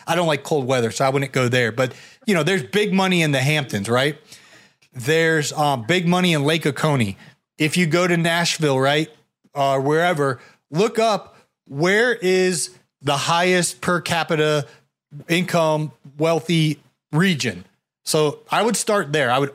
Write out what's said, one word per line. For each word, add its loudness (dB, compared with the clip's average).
I -2
don't 0
like 0
cold -2
weather, 0
so -2
I 2
wouldn't -2
go 0
there. 0
But, -2
you 2
know, 2
there's 0
big -2
money 2
in 2
the 2
Hamptons, -2
right? 0
There's, 0
um, 0
big 0
money 2
in 0
Lake 0
Oconee. -2
If -2
you 2
go 2
to 2
Nashville, 0
right, 0
uh, 0
wherever, 0
look 0
up 0
where 2
is 0
the 0
highest 0
per -2
capita -2
income 0
wealthy 0
region. 0
So 0
I 2
would 0
start -2
there. 2
I 4
would 0